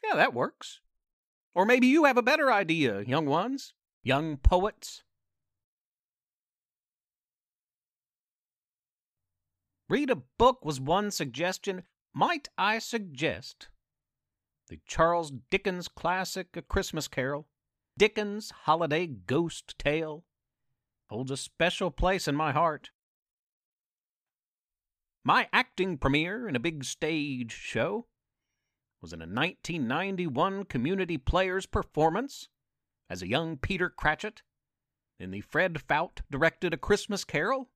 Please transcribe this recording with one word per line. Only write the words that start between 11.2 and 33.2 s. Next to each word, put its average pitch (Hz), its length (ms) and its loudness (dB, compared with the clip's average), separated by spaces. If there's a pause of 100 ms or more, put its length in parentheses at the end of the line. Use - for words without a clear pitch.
Might 285 340 0 (100)
I 214 220 2
suggest 156 920 -6 (1000)
the 80 160 -14
Charles 165 460 2 (180)
Dickens 185 400 -2
classic, 185 680 -4
A 170 60 -10
Christmas - 480 -4
Carol? 143 400 -4 (520)
Dickens 208 520 0 (120)
holiday 165 420 2
ghost 165 720 -4
tale 156 460 -2 (840)
holds 123 200 -6
a 135 60 -4
special 175 560 -2
place 180 380 0
in 139 60 2
my 151 180 0
heart. 156 380 0 (2250)
My 208 260 4
acting 190 460 0
premiere 165 500 0
in 156 80 -4
a 117 60 0
big 147 240 -4
stage 147 680 -4
show 185 560 -4 (960)
was 82 100 -16
in 82 100 -12
a 82 40 -12
nineteen 151 600 -4
ninety-one 180 800 -2
Community 170 540 -2
Players 185 480 0
performance 180 840 -2 (600)
as 90 120 -8